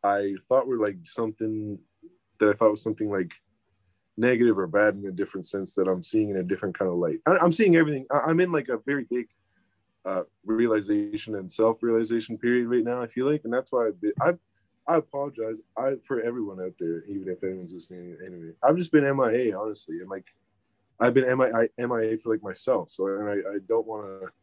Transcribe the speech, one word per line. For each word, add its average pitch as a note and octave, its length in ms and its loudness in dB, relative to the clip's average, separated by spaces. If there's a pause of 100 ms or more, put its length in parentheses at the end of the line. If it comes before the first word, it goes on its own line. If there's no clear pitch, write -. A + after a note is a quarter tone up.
I G2+ 340 0 (120)
thought B2+ 180 4
were, B2+ 120 0
like, G#2 240 0
something, G#2+ 760 -6 (600)
that G#2 100 6
I G#2 60 6
thought A2 160 6
was G#2+ 120 -4
something, G#2+ 280 -2
like, F#2+ 240 -2 (800)
negative A#2 420 4
or F#2 80 -2
bad G2+ 280 4
in G2+ 120 -10
a F#2+ 60 -8
different F#2 340 -6
sense G2 280 -8
that F#2 140 2
I'm F2+ 140 0
seeing G#2+ 280 0
in G2 60 -4
a F#2 60 -2
different F#2 360 -4
kind F#2+ 120 0
of F2 80 -2
light. E2 280 -2
I, F3+ 120 6
I'm E3+ 140 4
seeing F3+ 240 6
everything. D3+ 340 2
I, C#3+ 100 4
I'm D#3+ 200 2
in, F3+ 120 2
like, C3+ 160 -2
a A#2 100 -2
very C3+ 260 -4
big, B2 240 -4 (760)
uh, F#2+ 160 -4 (240)
realization G#2+ 880 0
and F#2+ 160 -8
self-realization A2+ 880 0
period A#2+ 300 2
right A#2+ 160 2
now, B2 180 -2
I A#2 60 -6
feel C3 220 -2
like, D3+ 140 0
and A2+ 80 -4
that's B2+ 200 -2
why A#2 160 2
I've F#2+ 120 -6
been, G#2 120 0 (100)
I, F3 120 2 (520)
I E3 100 2
apologize, A#2 640 -4 (160)
I, C3 280 -2
for B2+ 180 -2
everyone A2 380 -4
out F#2 180 -6
there, E2 260 -4
even G2 240 -8
if F2+ 160 -6
anyone's F#2 280 -6
listening F2 520 -16
anyway. E2+ 280 -16 (100)
I've D3 140 6
just F3+ 160 -2
been D3+ 120 6
M C#3 160 2
I A#2 120 4
A, A#2+ 200 2
honestly, F#2+ 480 -8
and, F#2 80 -14
like, F#2+ 180 -10 (720)
I've A#2+ 140 4
been B2+ 140 4
M C3 120 2
I C3 80 4
A, A2+ 200 2 (100)
M A#2+ 140 -2
I A2+ 100 0
A A2 140 0
for, A2+ 140 -6
like, G#2+ 120 0
myself. G2 500 -2
So, F#2+ 160 -4
and G2+ 200 -4
I, G2+ 60 -2
I G2+ 240 -4 (100)
don't A2+ 180 2
wanna G2+ 340 -10 (220)